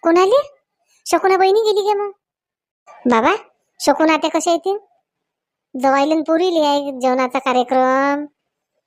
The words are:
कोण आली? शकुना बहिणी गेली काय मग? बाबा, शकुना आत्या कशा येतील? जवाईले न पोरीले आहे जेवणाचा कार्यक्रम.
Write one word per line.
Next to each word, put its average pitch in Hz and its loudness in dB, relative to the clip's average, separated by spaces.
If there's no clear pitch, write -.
कोण 330 2
आली? 403 2
शकुना 370 0
बहिणी 381 2
गेली 427 0
काय 403 -2
मग? 403 -4
बाबा, 247 2
शकुना 311 0
आत्या 311 -2
कशा 330 -2
येतील? 370 -2
जवाईले 277 2
न 320 0
पोरीले 330 0
आहे 285 -2
जेवणाचा 254 0
कार्यक्रम. 262 0